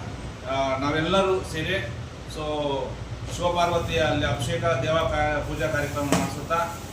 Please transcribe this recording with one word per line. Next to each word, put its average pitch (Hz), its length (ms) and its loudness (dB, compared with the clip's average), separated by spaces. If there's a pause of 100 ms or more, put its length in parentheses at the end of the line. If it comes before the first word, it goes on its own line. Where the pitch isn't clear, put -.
(460)
ಆ, 135 320 0
ನಾವೆಲ್ಲರೂ 170 600 2
ಸೇರಿ, 160 360 -2 (600)
so, 151 320 -2 (680)
ಶಿವಪಾರ್ವತಿಯ 170 640 2
ಅಲ್ಲಿ 151 260 4
ಅಭಿಷೇಕ, 165 380 0
ದೇವ 160 300 2
ಕಾ-, 151 540 2
ಪೂಜಾ 156 180 -2
ಕಾರ್ಯಕ್ರಮ 143 380 0
ಮಾಡಿಸುತ್ತಾ, 143 500 0 (380)